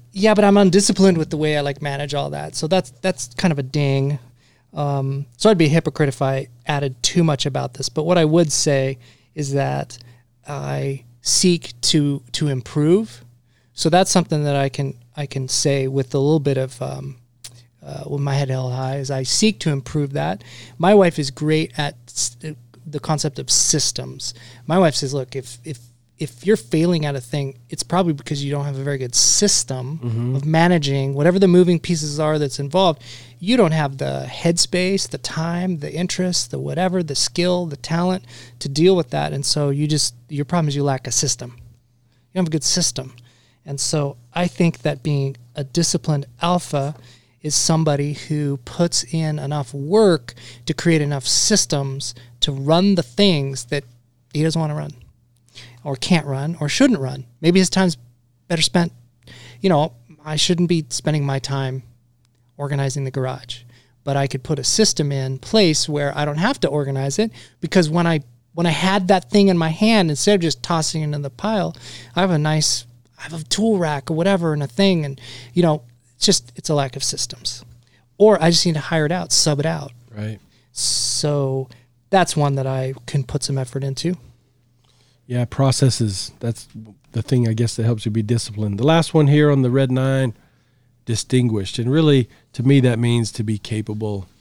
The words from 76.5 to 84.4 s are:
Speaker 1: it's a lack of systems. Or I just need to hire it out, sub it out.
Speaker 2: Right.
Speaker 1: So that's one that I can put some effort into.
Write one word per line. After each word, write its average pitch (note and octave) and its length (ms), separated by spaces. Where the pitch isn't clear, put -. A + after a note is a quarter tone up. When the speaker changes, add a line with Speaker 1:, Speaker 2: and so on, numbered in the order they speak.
Speaker 1:
it's - 140
a D#3 60
lack C#3 200
of - 80
systems. - 600
Or G3+ 240
I E3 80
just E3+ 160
need E3 100
to D3 40
hire D#3 260
it D3 60
out, F3+ 220
sub D3 260
it D3 60
out. D#3 260
Speaker 2:
Right. G#2+ 240
Speaker 1:
So C3+ 960
that's F#3 280
one C#3+ 180
that C3+ 120
I C3 260
can C#3 160
put - 200
some C#3 140
effort C3 260
into. C#3 320